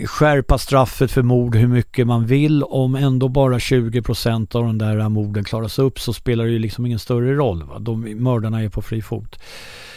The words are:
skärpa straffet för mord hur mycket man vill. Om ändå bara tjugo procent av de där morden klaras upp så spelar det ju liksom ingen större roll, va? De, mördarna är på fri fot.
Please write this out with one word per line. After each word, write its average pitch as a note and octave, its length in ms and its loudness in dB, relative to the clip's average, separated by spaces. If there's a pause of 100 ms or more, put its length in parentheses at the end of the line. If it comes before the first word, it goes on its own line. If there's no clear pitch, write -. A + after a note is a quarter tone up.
skärpa C#3+ 520 2
straffet C3 520 2
för C3 120 2
mord A#2+ 340 2
hur A#2 120 6
mycket B2 380 0
man A#2 200 2
vill. C#3+ 360 2
Om C3 320 0
ändå C3 340 2
bara C3 300 2
tjugo A#2 440 0
procent A2+ 520 -2
av A#2+ 80 2
de A2+ 160 0
där G#2+ 300 0
morden G#2 360 -2
klaras A2 340 -6
upp C3+ 220 2
så - 120 -4
spelar A2+ 320 -2
det A#2 60 0
ju A#2 80 0
liksom A2+ 280 -4
ingen A#2+ 120 -2
större B2 360 0
roll, A2+ 280 0
va? C#2 160 -14
De, A2 440 -6
mördarna A2 400 0
är A2 60 -2
på G#2+ 140 -6
fri A2 200 -4
fot. G#2+ 360 -10 (580)